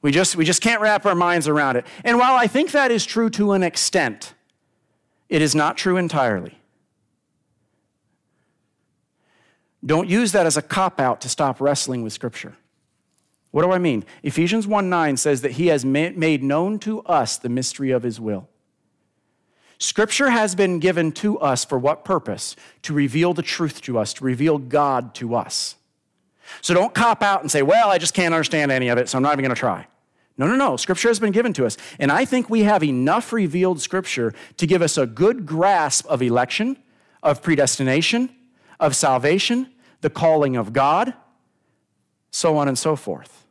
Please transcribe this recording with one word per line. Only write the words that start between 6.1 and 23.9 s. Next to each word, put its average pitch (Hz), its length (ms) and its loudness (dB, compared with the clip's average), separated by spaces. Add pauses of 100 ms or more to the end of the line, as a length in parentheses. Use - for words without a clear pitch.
Don't 156 220 0
use 208 240 2
that 180 140 4
as 156 120 2
a 147 40 -2
cop-out 156 600 -2
to 123 80 -10
stop 135 300 -2
wrestling 135 440 -2
with 110 100 -8
Scripture. - 420 -12 (920)
What 147 140 0
do 180 80 2
I 185 80 2
mean? 135 260 0 (180)
Ephesians 175 440 0
one 202 220 0
nine 160 280 0
says 139 240 0
that 131 120 -4
he 165 140 0
has 147 160 2
ma-, 147 320 0
made 160 280 0
known 175 360 -2
to 214 220 -6
us 143 360 0
the 123 120 -8
mystery 131 420 -4
of 123 120 0
his 117 160 -6
will. 104 280 -6 (1300)
Scripture 220 520 0
has 214 260 2
been 180 240 2
given 165 340 2
to - 260 -2
us 131 260 0
for 135 140 -2
what 143 260 -2
purpose? 147 500 -4 (280)
To 156 100 -6
reveal 147 400 0
the 165 80 -4
truth - 400 -6
to 120 160 -4